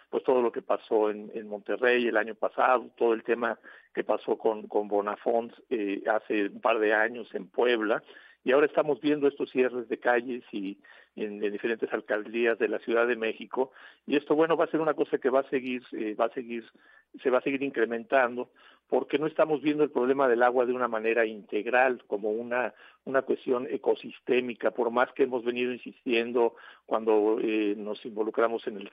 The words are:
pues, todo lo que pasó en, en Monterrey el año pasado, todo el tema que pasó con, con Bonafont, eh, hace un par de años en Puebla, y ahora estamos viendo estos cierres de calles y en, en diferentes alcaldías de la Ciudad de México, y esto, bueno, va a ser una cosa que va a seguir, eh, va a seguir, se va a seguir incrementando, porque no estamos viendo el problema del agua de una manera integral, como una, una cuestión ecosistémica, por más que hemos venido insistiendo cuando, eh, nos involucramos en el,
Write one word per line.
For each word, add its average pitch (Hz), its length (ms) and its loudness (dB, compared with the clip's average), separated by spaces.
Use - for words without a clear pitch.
pues, 120 140 -4
todo 127 180 4
lo 117 120 0
que 110 80 -8
pasó 107 480 0
en, 104 240 -8
en 107 160 -10
Monterrey 117 580 0
el 113 80 0
año 110 200 -2
pasado, 127 600 0
todo 117 180 2
el 113 100 -4
tema 117 360 -2
que 120 120 -4
pasó 110 320 -2
con, 107 320 -2
con 104 180 -2
Bonafont, 104 640 -2
eh, 101 400 -2
hace 107 380 0
un - 140 -14
par 113 180 2
de 107 140 4
años 110 420 0
en 98 120 -10
Puebla, 120 540 2
y 127 60 2
ahora 147 140 6
estamos 151 340 2
viendo 147 300 2
estos - 220 -4
cierres 123 360 0
de 117 120 -6
calles 120 520 -2
y 101 260 -6
en, 104 260 -8
en 104 120 0
diferentes 113 400 -4
alcaldías 110 640 -2
de 110 80 2
la 104 120 -2
Ciudad 117 280 0
de 120 80 0
México, 113 560 -4
y 143 120 0
esto, 147 180 0
bueno, 160 220 2
va 165 80 2
a 160 40 -2
ser 160 120 0
una 156 140 0
cosa 147 220 -2
que 127 120 0
va 131 120 2
a - 80 -4
seguir, 127 320 -4
eh, 107 260 -4
va 117 60 2
a 113 80 -2
seguir, 117 320 -10
se 135 80 0
va 123 80 4
a 120 40 -2
seguir 139 220 -4
incrementando, 120 840 -2
porque 135 280 0
no 151 100 -2
estamos 156 340 0
viendo 151 240 2
el 139 60 0
problema 135 360 2
del 120 160 4
agua 123 220 4
de 123 80 0
una 123 160 0
manera 113 360 0
integral, 113 840 0
como 107 240 -4
una, 120 420 -4
una 131 160 0
cuestión 127 480 -2
ecosistémica, 123 1040 -2
por 117 200 -2
más 123 220 2
que 147 100 2
hemos 123 220 0
venido 123 260 -2
insistiendo 117 840 0
cuando, 110 560 2
eh, 107 360 0
nos 104 280 -8
involucramos 113 600 -2
en 113 80 -6
el, 98 180 -12